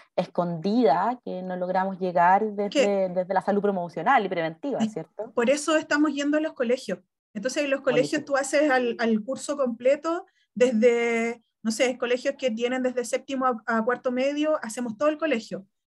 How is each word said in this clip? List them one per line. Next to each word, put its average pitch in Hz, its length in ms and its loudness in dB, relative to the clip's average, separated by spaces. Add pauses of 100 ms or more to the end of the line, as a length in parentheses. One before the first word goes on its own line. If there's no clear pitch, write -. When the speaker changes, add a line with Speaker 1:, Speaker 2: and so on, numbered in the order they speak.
(140)
Speaker 1:
escondida 185 1080 0
que 185 180 -8
no 185 140 -6
logramos 185 420 -2
llegar 180 540 4
desde, 202 180 -4
Speaker 2:
Que 202 380 2
Speaker 1:
desde 185 260 -2
la 185 80 2
salud 202 200 2
promocional 196 600 0
y 190 40 -4
preventiva, 170 520 -4
Speaker 2:
es 220 120 0
Speaker 1:
¿cierto? - 420 -12
Speaker 2:
por 240 160 2
eso 294 260 0
estamos 311 360 2
yendo 285 240 -2
a 302 40 0
los 311 120 -4
colegios. 240 460 -4 (340)
Entonces, 247 320 -4
en 277 60 -4
los 269 100 0
colegios 277 420 0
Speaker 1:
Buenísimo. - 40 -18
Speaker 2:
tú 277 100 0
haces 285 340 2
al, 247 280 0
al 220 260 0
curso 277 320 -6
completo, 285 720 0 (280)
desde, 233 880 2 (200)
no 220 80 -2
sé, 254 260 0
colegios 254 400 -2
que 262 140 -2
tienen 240 320 -2
desde 247 220 -2
séptimo 262 420 -4
a, 240 200 -2
a 226 180 0
cuarto 247 280 -2
medio, 294 500 0
hacemos 220 360 -8
todo 294 100 2
el 311 80 2
colegio. 233 480 -4 (300)